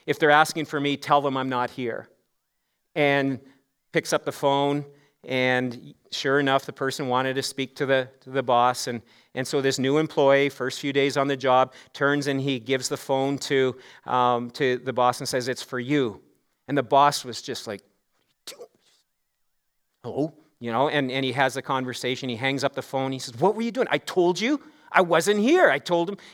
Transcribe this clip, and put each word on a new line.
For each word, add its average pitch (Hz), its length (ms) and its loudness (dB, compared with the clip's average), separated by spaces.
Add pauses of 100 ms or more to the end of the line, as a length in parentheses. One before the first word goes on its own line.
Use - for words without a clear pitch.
"If 143 140 -2
they're 151 120 6
asking 156 340 4
for 143 160 -4
me, 143 160 -2
tell 143 240 2
them 135 160 -2
I'm 131 120 -4
not 123 200 -2
here." 113 400 -8 (840)
And 139 460 0 (540)
picks 156 180 -2
up 156 140 0
the 139 80 -6
phone, 143 520 0 (380)
and 127 720 -2 (160)
sure 143 300 0
enough, 135 240 2
the - 80 -12
person 135 340 -4
wanted 131 280 0
to 135 60 -4
speak - 360 -8
to 147 80 -4
the, 131 240 0 (120)
to - 80 -20
the 131 140 -2
boss, 123 440 2
and, 120 140 -6 (320)
and 131 140 -4
so 143 140 -2
this 135 180 0
new 135 180 2
employee, 143 520 4
first 131 300 -6
few 139 120 -4
days 139 240 0
on 139 120 0
the 139 100 -2
job, 127 360 4 (200)
turns 143 340 0
and 135 120 -2
he 135 200 -2
gives 127 300 -4
the 143 80 -6
phone 135 400 -2
to, 131 380 0 (300)
um, 123 460 0
to 127 280 0
the 127 140 -6
boss 123 260 2
and 135 100 -8
says, 127 180 -4
"It's 123 160 -6
for 127 160 -10
you." 127 420 -2 (460)
And 139 80 -4
the 135 80 2
boss 143 400 4
was 120 180 -10
just - 260 -10
like, 104 140 -8 (2250)
"Hello?" 127 300 -4 (260)
You 120 120 -8
know, 131 180 2
and, 135 220 0
and 135 120 -2
he 127 100 -2
has 131 220 2
the 135 60 -6
conversation. 131 680 -4
He 117 80 -4
hangs 135 260 -2
up 135 100 -2
the 131 80 -8
phone. 135 300 -4
He 131 80 -8
says, 117 180 -12
"What 190 180 2
were 226 60 -6
you 233 100 -4
doing? 226 200 -2
I 151 60 2
told 175 420 0
you 269 220 -2 (300)
I 185 100 6
wasn't 175 400 2
here. 294 280 6
I 139 100 2
told 170 300 0
him, 202 80 -8 (160)